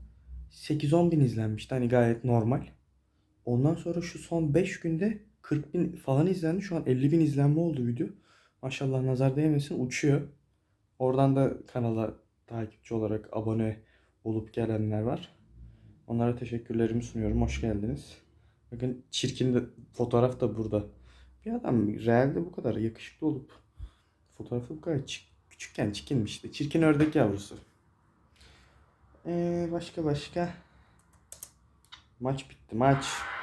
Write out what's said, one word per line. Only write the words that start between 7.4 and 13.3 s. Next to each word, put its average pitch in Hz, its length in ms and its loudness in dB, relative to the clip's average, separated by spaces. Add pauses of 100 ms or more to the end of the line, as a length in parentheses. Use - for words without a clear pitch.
oldu 143 260 0
video. 120 200 -2 (560)
Maşallah, 135 400 -2
nazar 131 340 2
değmesin, 143 500 0
uçuyor. 143 340 2 (800)
Oradan 131 380 4
da - 300 2
kanala 113 480 -2 (320)
takipçi 113 480 -8
olarak 110 380 -2